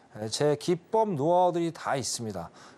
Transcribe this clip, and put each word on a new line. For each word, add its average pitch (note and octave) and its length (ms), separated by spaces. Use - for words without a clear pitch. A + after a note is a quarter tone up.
제 D3 240
기법 F#3 600
노하우들이 E3+ 580
다 - 240
있습니다. G#2+ 540